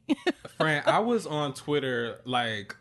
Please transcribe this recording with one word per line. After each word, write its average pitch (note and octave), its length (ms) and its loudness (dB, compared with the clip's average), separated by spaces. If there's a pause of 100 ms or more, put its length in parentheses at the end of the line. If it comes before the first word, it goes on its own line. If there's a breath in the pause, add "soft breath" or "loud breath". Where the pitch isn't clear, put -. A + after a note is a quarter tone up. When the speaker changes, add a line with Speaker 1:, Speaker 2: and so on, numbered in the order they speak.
Speaker 1:
<laughs> - 500 -4
Speaker 2:
Fran, D#3 280 2
I E3 140 6
was A3 280 0
on D3 260 -2
Twitter, C3 680 -2
like, A#2 580 -2